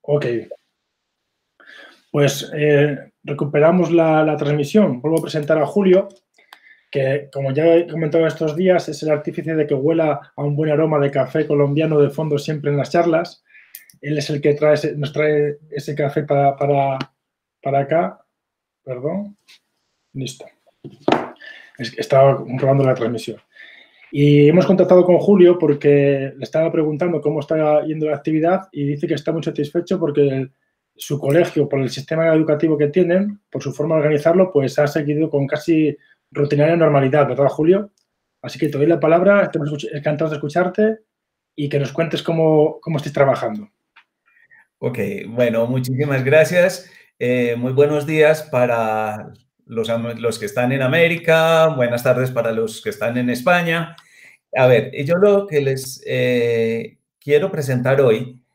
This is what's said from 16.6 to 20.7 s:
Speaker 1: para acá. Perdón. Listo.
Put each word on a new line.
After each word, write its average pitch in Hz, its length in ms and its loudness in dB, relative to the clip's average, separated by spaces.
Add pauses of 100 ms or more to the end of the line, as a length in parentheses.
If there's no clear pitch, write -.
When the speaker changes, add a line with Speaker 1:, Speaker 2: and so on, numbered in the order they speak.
Speaker 1:
para 139 200 -2
acá. 160 440 -4 (580)
Perdón. 156 540 -8 (800)
Listo. - 320 -12 (1300)